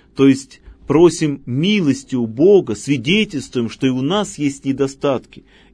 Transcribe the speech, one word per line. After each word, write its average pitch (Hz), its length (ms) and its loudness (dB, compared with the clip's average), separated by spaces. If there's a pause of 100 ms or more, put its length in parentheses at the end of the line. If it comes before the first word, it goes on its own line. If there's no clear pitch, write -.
(160)
То 139 120 4
есть - 340 -2 (240)
просим 160 600 2
милости 147 720 -2
у 120 100 -2
Бога, 135 480 4
свидетельствуем, 139 960 -2
что - 160 -4
и 131 60 2
у 127 100 -4
нас 190 380 -4
есть 139 260 -4
недостатки, 135 800 -4 (300)